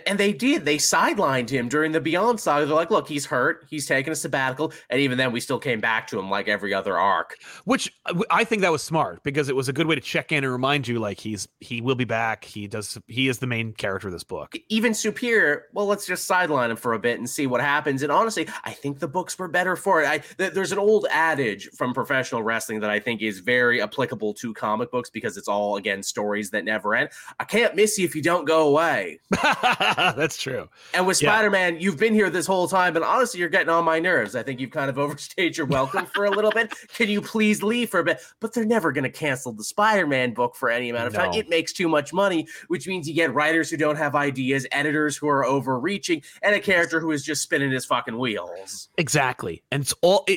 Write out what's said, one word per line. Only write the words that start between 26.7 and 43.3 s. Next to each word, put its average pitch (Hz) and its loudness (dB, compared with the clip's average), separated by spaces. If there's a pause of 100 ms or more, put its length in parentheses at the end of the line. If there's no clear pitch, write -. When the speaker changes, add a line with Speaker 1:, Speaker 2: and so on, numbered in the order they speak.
Speaker 1:
end. 147 0 (300)
"I 120 -4
can't 220 2
miss 208 4
you 185 0
if 151 -2
you 151 -4
don't 170 2
go 156 4
away." 139 2 (120)
Speaker 2:
<laughs> 247 2
That's 160 0
true. 117 -6 (240)
Speaker 1:
And 185 2
with 185 2
Speaker 2:
Yeah. 147 4
Speaker 1:
Spider-Man, 196 2
you've 175 0
been 220 2
here 202 6
this 165 -2
whole 180 2
time, 180 2
but 165 0
honestly, 208 2
you're 175 0
getting 165 2
on 165 4
my 160 2
nerves. 131 0
I 113 -4
think 127 -6
you've 127 -6
kind 139 -2
of 131 -2
<laughs> - -
overstayed 151 -2
your 156 -2
welcome 139 0
for 202 0
a 202 4
little 214 2
bit. 226 0 (200)
Can 226 0
you 208 0
please 214 2
leave 233 0
for 185 0
a 156 4
bit? 160 0 (200)
But 220 -6
they're 226 0
never 214 2
gonna 131 0
cancel 131 -4
the 107 -14
Spider-Man 147 2
book 120 0
for 123 0
any 120 0
amount 117 -2
of 107 -6
time. 107 0
Speaker 2:
No. 170 0
Speaker 1:
It 214 -2
makes 165 0
too 180 0
much 147 2
money, 180 2 (200)
which 170 -4
means 180 -4
you 165 -6
get 151 2